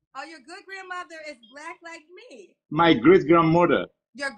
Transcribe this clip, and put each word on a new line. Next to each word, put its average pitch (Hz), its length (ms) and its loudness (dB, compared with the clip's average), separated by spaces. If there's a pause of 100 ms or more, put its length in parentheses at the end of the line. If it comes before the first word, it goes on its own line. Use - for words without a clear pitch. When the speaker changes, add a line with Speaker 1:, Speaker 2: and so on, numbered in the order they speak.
(160)
Speaker 1:
Oh, 269 80 -14
your 311 160 -20
good 349 260 -20
grandmother 359 500 -16 (120)
is 294 80 -18 (160)
black 311 320 -18
like 330 180 -20 (300)
me. 202 240 -20 (140)
Speaker 2:
My 160 240 2
great-grandmother. 160 960 2 (260)
Speaker 1:
Your 277 240 -10